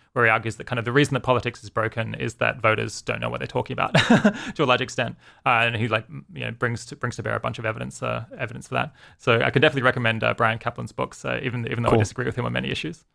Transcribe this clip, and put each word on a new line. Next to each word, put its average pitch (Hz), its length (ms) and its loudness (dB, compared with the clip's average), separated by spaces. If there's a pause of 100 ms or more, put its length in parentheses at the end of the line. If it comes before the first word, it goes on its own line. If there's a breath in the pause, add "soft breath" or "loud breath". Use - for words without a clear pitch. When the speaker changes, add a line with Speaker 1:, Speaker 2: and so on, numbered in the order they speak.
(120)
Speaker 1:
where 120 140 4
he 113 40 6
argues 110 240 0
that - 140 -14
kind - 100 -2
of 110 60 -4
the 120 80 -2
reason 143 220 4
that 127 100 -2
politics 123 400 0
is 104 60 -14
broken 110 440 -4
is 120 200 -6
that 117 280 -2
voters 110 400 0
don't 110 160 -4
know 117 100 -4
what 117 120 -4
they're 131 80 -6
talking 123 260 -4
about - 200 0
<laughs> - 600 4
to - 80 -2
a - 20 4
large 127 200 2
extent. 120 320 -4 (300 soft breath)
Uh, 117 180 4
and 117 120 0
he, 113 120 0
like, 110 220 0
m-, - 240 -14
you - 80 -10
know, 113 100 -6
brings 117 320 -4
to, - 100 -14
brings 120 220 -6
to 110 60 -8
bear 110 120 -2
a 107 60 -4
bunch 117 180 -6
of 117 60 -10
evidence, 117 380 -6
uh, 117 240 -4 (120)
evidence 127 300 -10
for 135 60 -6
that. 123 180 -2 (240 soft breath)
So 120 240 4
I 131 100 4
can 123 120 6
definitely 139 200 4
recommend, 117 400 2
uh, 113 120 2
Brian 113 240 2
Kaplan's 123 340 -8
books, - 320 -6
uh, 123 180 -4
even, 120 260 -4
even 117 140 -2
though 117 60 2
Speaker 2:
Cool. 117 100 6
Speaker 1:
I 107 40 6
disagree 123 240 -2
with 127 100 -2
him 120 80 -2
on 120 80 -2
many 123 180 -2
issues. 156 320 -6 (120)